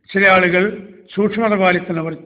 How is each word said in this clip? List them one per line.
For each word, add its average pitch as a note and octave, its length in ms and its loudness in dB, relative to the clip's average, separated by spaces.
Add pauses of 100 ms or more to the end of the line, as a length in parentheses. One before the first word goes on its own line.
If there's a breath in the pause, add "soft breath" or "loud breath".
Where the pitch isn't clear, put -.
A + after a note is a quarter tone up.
ചില G3 180 0
ആളുകൾ F3+ 360 4 (500)
സൂക്ഷ്മത G#3+ 420 0
പാലിക്കുന്നവർ F3 580 -2 (120)